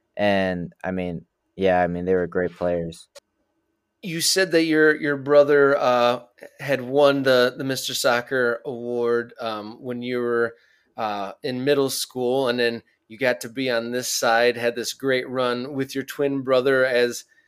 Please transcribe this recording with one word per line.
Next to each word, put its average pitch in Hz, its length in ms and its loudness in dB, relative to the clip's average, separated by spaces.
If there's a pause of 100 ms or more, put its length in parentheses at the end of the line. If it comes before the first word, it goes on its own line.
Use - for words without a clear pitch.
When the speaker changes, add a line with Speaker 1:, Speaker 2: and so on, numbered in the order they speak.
(180)
Speaker 1:
And, 95 560 0 (100)
I 92 80 -4
mean, 90 340 -6 (300)
yeah, 92 260 2
I 90 60 2
mean, 87 180 -6
they 92 100 2
were 90 120 0
great 87 280 -4
players. 85 520 -4 (960)
Speaker 2:
You 165 160 -6
said 185 320 0
that 165 120 4
your, 156 360 4
your 147 160 -2
brother, 143 600 4
uh, 123 440 2 (380)
had 139 220 -2
won 139 420 4
the, 123 320 4
the - 80 -8
Mister 131 300 -4
Soccer 120 720 0
award, 120 720 -4
um, 110 400 -8
when 123 220 -10
you 123 180 -6
were, 117 360 -2 (420)
uh, 101 360 -6 (100)
in 127 200 -6
middle 139 260 2
school, 127 580 -2
and 123 120 0
then 117 220 -2 (260)
you 110 100 -20
got 123 240 0
to 123 80 -12
be 127 200 -6
on 117 220 -2
this 127 160 -4
side, 120 500 2
had 120 180 -2
this 117 180 -8
great 127 360 -2
run 127 440 -4
with 135 200 -6
your 135 100 -4
twin 139 380 -4
brother 131 420 2
as, 120 420 0 (220)